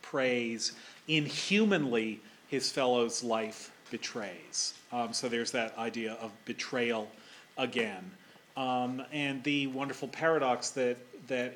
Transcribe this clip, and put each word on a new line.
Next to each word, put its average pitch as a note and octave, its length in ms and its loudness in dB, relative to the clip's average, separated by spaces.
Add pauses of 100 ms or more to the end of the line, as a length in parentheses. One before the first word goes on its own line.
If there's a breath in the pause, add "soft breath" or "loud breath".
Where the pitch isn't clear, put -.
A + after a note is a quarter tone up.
praise, A#2+ 720 0 (340 loud breath)
inhumanly D3 1120 4 (300 loud breath)
his C3 240 0
fellow's B2 500 4
life A2 480 -2 (200)
betrays. F#2+ 800 -6 (180)
Um, A#2 220 -2
so B2+ 160 -2
there's A#2 240 0
that A2+ 260 -2
idea A2+ 360 -2
of A2+ 180 -8 (140)
betrayal A#2 640 -2 (500 loud breath)
again. A2 520 -2 (460 loud breath)
Um, B2+ 460 0 (100)
and C#3 320 -2
the C#3+ 220 2
wonderful C3 420 -4
paradox C#3+ 640 2
that, B2 260 2 (320)
that B2 260 0